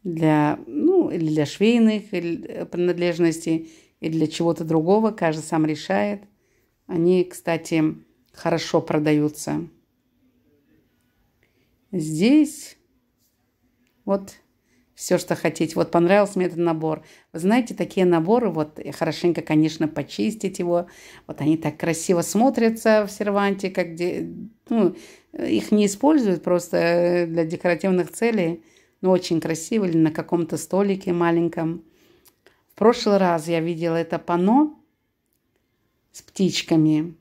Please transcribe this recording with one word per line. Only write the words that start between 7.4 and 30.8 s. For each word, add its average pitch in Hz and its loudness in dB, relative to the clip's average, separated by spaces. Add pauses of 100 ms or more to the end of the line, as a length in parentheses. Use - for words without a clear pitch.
хорошо 165 0
продаются. 151 -2 (2250)
Здесь 190 0 (1300)
вот 196 -4 (640)
всё, - 0
что 170 -4
хотите. 160 -2
Вот 165 0
понравился 190 2
мне 180 0
этот 165 -6
набор. 160 -2 (300)
Вы 160 -10
знаете, 220 0
такие 185 0
наборы, 180 2
вот, 156 -6 (200)
хорошенько, 160 -2
конечно, 156 2
почистить 196 -6
его. 175 -2 (380)
Вот 151 -14
они 151 2
так 156 -4
красиво 170 0
смотрятся 226 2
в 202 -10
серванте, 202 -2
как 170 -4
де-, 170 -4 (380)
ну, 208 2 (380)
их - -2
не 208 4
используют 247 2
просто, 175 0
э, 175 2
для 165 -2
декоративных 175 0
целей, 190 -2 (380)
но 185 0
очень 180 2
красиво, 165 -4
или 165 -2
на 160 4
каком-то 170 -4
столике 190 -2